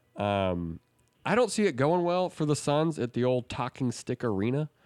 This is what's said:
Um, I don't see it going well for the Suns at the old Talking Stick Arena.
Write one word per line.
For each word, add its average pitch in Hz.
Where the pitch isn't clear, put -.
Um, 92
I 170
don't 226
see 214
it 170
going 156
well 175
for -
the 147
Suns 151
at 120
the 120
old 127
Talking 127
Stick -
Arena. 120